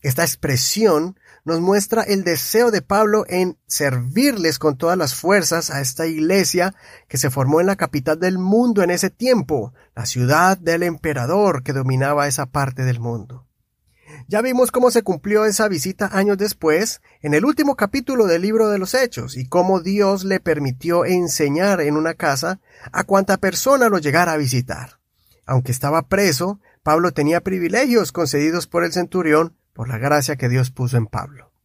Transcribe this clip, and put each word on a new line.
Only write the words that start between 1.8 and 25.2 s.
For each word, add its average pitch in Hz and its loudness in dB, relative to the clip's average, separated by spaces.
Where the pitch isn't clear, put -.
el 196 -2
deseo 220 0
de 208 0
Pablo 214 0
en 180 -2
servirles 156 0
con 143 0
todas 170 0
las 147 -2
fuerzas 170 0
a 139 -6
esta 135 -4
iglesia 175 0
que 135 -6
se 131 0
formó 139 2
en 185 2
la 196 0
capital 156 -2
del 185 0
mundo 202 2
en 175 0
ese 180 -2
tiempo, 151 -2
la 113 -8
ciudad 156 2
del 170 0
emperador 160 0
que 135 -6
dominaba 135 0
esa 135 -4
parte 135 -4
del 123 -2
mundo. 120 -10
Ya 214 0
vimos 254 2
cómo 247 4
se 226 2
cumplió 208 0
esa 214 0
visita 190 -4
años 202 2
después, 190 0
en 147 0
el 165 4
último 285 2
capítulo 240 0
del 170 2
libro 214 2
de 202 0
los 185 -4
Hechos, 135 -2
y 127 -8
cómo 180 2
Dios 196 0
le 190 -2
permitió 147 -2
enseñar 175 0
en 147 0
una 160 -2
casa 165 -2
a 190 -4
cuanta 196 2
persona 233 2
lo 196 2
llegara 160 2
a 156 -2
visitar. 127 -4